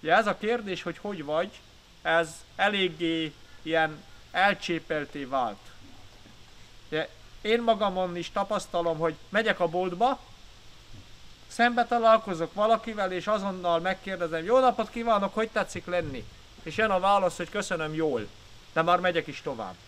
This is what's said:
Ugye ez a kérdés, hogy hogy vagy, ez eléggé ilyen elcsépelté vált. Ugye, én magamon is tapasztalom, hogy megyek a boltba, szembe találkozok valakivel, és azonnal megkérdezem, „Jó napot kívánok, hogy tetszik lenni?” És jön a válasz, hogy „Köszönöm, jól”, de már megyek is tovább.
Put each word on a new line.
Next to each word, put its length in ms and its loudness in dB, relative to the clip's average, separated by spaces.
Ugye 160 4
ez 100 6
a 100 0
kérdés, 460 -2
hogy 160 -6
hogy 260 -6
vagy, 260 0
ez 260 2
eléggé 760 0
ilyen 400 0
elcsépelté 960 -2
vált. 460 -4
Ugye, 200 -4
én 220 2
magamon 540 0
is 140 -6
tapasztalom, 680 -2
hogy 160 0
megyek 320 0
a 80 2
boltba, 520 0
szembe 400 2
találkozok 680 4
valakivel, 580 0
és 140 -6
azonnal 540 0
megkérdezem, 640 -4
„Jó 140 4
napot 320 2
kívánok, 440 0
hogy 140 0
tetszik 380 -4
lenni?” 380 -4
És 140 -10
jön 140 4
a 100 4
válasz, 360 4
hogy 120 -6
„Köszönöm, 460 -4
jól”, 340 0
de 100 2
már 180 4
megyek 260 0
is 160 -12
tovább. 320 -6